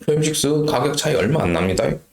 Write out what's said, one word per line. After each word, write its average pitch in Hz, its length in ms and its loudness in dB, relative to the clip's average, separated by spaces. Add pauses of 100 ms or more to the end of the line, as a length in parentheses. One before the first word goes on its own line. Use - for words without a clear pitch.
큐엠식스 151 640 0
가격 143 300 0
차이 151 180 -2
얼마 113 280 0
안 87 100 0
납니다. 92 360 0 (240)